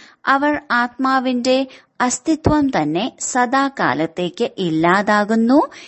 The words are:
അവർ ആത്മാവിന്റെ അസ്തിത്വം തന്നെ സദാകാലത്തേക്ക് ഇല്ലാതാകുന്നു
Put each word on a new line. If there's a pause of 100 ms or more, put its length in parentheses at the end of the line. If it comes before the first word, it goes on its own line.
(260)
അവർ (100)
ആത്മാവിന്റെ (340)
അസ്തിത്വം
തന്നെ
സദാകാലത്തേക്ക്
ഇല്ലാതാകുന്നു (260)